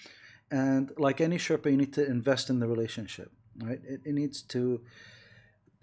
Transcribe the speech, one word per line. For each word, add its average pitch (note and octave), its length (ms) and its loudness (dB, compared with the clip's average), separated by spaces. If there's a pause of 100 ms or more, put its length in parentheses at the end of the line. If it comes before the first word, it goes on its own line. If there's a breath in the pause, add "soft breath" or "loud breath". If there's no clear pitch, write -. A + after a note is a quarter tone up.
(500 loud breath)
And C3+ 460 2
like C#3 240 2
any E3+ 180 2
Sherpa, D#3 340 0
you C3+ 40 6
need C#3 180 2
to D3 120 2
invest B2 440 0
in B2+ 100 2
the A#2 80 0
relationship, A2+ 640 -6 (280)
right? A#2 240 -6
It, C3 200 -10
it D3 100 -4
needs C#3+ 280 -2
to B2 380 -2 (1040 loud breath)